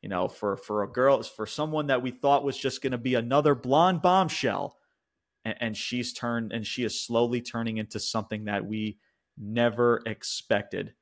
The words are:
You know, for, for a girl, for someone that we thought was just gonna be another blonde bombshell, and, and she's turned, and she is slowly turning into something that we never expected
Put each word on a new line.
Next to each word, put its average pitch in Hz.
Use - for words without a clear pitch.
You 107
know, 92
for, 98
for 104
a 98
girl, 127
for -
someone 151
that 131
we 127
thought 135
was 131
just -
gonna 127
be 123
another 139
blonde 151
bombshell, 143
and, 110
and 113
she's 123
turned, 117
and 110
she 123
is -
slowly 117
turning 117
into 110
something 107
that 101
we 107
never 117
expected -